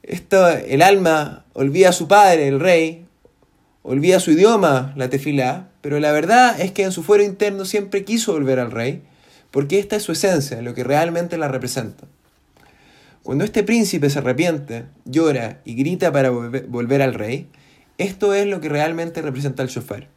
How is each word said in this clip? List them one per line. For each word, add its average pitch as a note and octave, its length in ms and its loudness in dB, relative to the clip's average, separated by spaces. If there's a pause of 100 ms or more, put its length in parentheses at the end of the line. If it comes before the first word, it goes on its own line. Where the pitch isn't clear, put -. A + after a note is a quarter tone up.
Esto, F#3+ 460 2
el C#3 320 0
alma E3+ 720 2
olvida D#3+ 360 2
a E3+ 40 2
su F3 140 -6
padre, F#3 400 6
el C#3 120 0
rey, E3 480 0 (720)
olvida E3 380 2
su F3 120 0
idioma, D#3+ 680 4
la B2+ 120 -6
tefilá, C#3 600 -4 (100)
pero D3 200 -4
la D3+ 120 0
verdad G3+ 480 4
es F#3 140 -4
que G3 100 -2
en F#3+ 80 -2
su E3+ 100 -8
fuero G3+ 220 4
interno G3 420 -2
siempre G3 380 -4
quiso A3 300 -2
volver C3+ 260 0
al A#2 120 -6
rey, A#2 320 -6 (480)
porque C#3+ 280 0
esta G3+ 160 -4
es G#3 80 -4
su - 80 -8
esencia, D3+ 500 -2
lo A#2+ 120 -10
que B2+ 100 -8
realmente E3+ 540 -2
la D3+ 100 -4
representa. A#2+ 580 -8 (1160)
Cuando C#3+ 200 -2
este G#3+ 200 -2
príncipe F#3+ 460 0
se C#3+ 100 -2
arrepiente, C3+ 680 -4 (200)
llora C3 600 -2
y A#2+ 100 -12
grita D#3+ 360 -2
para C3+ 200 2
volve-, A#2+ 360 -6
volver A#2+ 340 -2
al C3 120 0
rey, A2 360 -8 (480)
esto G3 360 -2
es G3+ 140 0
lo F#3 140 -6
que D#3 80 -8
realmente E3 520 -4
representa C#3 400 -6
el B2+ 80 -4
shofar. A2+ 480 -12